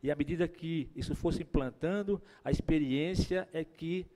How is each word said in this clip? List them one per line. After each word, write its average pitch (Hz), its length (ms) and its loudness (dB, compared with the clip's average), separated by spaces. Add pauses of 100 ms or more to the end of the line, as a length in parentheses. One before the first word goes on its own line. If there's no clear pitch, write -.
e, 135 80 0
à 147 60 0
medida 160 300 0
que 160 480 -4
isso 151 200 -4
for - 200 0
se - 80 -4
implantando, 190 800 0 (220)
a 135 60 -2
experiência 160 1000 2
é 160 120 -2
que, 170 520 -4